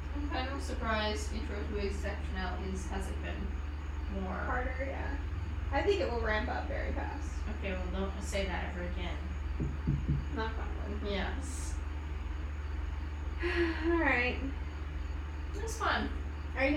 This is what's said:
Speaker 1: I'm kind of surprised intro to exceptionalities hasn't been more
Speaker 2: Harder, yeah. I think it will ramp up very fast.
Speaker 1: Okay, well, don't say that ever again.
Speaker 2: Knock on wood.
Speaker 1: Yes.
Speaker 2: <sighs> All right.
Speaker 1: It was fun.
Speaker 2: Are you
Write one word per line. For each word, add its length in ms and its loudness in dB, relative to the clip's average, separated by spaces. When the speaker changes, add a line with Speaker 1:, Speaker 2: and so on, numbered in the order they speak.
Speaker 1:
I'm 160 0
kind 200 0
of 120 -2
surprised 720 0
intro 200 -2
to 320 0
exceptionalities 1040 -2
hasn't 340 0
been 1000 -2
more 100 -2
Speaker 2:
Harder, 540 0
yeah. 180 -2
I 120 4
think 180 4
it 100 2
will 100 0
ramp 280 2
up 180 0
very 260 0
fast. 320 -2
Speaker 1:
Okay, 140 0
well, 280 0
don't 220 0
say 220 2
that 260 0
ever 120 -2
again. 320 0
Speaker 2:
Knock 240 0
on 80 -2
wood. 100 0
Speaker 1:
Yes. 640 -2
Speaker 2:
<sighs> 440 2
All 140 6
right. 360 6
Speaker 1:
It 80 -2
was 140 -2
fun. 320 2
Speaker 2:
Are 80 6
you 120 6